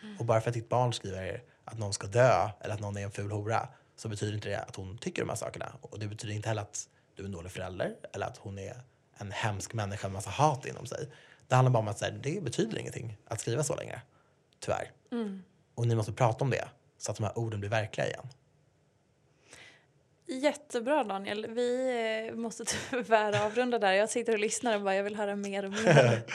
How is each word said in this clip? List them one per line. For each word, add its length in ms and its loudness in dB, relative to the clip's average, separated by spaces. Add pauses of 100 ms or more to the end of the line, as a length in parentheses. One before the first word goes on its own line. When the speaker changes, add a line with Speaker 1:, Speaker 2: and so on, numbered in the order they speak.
Speaker 1:
Mm. 160 -12
Speaker 2:
Och 60 -4
bara 160 4
för 100 -2
att 40 0
ditt 140 -6
barn 240 2
skriver 500 -6 (220)
att 140 -12
någon 140 -4
ska 140 -6
dö 420 6 (120)
eller 140 -4
att 60 -4
någon 160 -4
är 80 -4
en 60 -6
ful 200 -6
hora 380 -2 (280)
så 120 -8
betyder 260 -4
inte 140 -6
det 120 -4
att 160 -10
hon 220 -10
tycker 240 -4
de 60 -4
här 80 -4
sakerna. 440 -8
Och 180 -14
det 80 -4
betyder 280 -8
inte 140 -4
heller 140 0
att 260 -10 (280)
du 60 -10
är 40 -8
en 60 -6
dålig 200 -10
förälder 420 -6 (180)
eller 140 -6
att 100 -8
hon 220 -10
är 220 -12 (380)
en 140 -10
hemsk 420 -4
människa 340 -4
med 60 -6
massa 160 -8
hat 360 2
inom 200 -10
sig. 220 -8 (400)
Det 60 4
handlar 180 8
bara 60 6
om 100 2
att 100 -4
så 60 -4
här, 80 -2
det 320 -6
betyder 340 0
ingenting 380 -8 (120)
att 120 -6
skriva 240 0
så 120 -2
längre. 240 -8 (600)
Tyvärr. 300 -4 (220)
Speaker 1:
Mm. 300 -4 (320)
Speaker 2:
Och 120 0
ni 80 4
måste 180 0
prata 320 2
om 60 2
det 180 0 (300)
så 120 -6
att 60 -6
de 80 0
här 140 -2
orden 220 -4
blir 100 -4
verkliga 360 0
igen. 220 -6 (2000)
Speaker 1:
Jättebra, 760 0
Daniel. 460 -4
Vi, 800 0
eh, 60 -8
måste 280 -6
<laughs> 260 -6
tyvärr 560 4
avrunda 320 2
där. 140 6
Jag 180 6
sitter 220 2
och 60 4
lyssnar 380 2
och 60 -2
bara, 120 2
"Jag 100 2
vill 120 -4
höra 200 -2
mer 280 -4
och 60 -6
mer." 120 -4
Speaker 2:
<laughs> 400 8 (120)